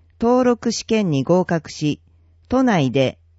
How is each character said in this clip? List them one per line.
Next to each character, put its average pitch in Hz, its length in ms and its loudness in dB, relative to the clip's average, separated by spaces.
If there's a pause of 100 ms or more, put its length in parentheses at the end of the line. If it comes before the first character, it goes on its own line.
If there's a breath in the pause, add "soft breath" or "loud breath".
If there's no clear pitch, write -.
(220)
登 247 240 2
録 240 260 0
試 - 160 -8
験 214 240 0
に 135 140 0
合 175 200 2
格 165 260 -4
し、 - 300 -6 (480)
都 262 140 0
内 170 300 2
で 131 260 0 (200)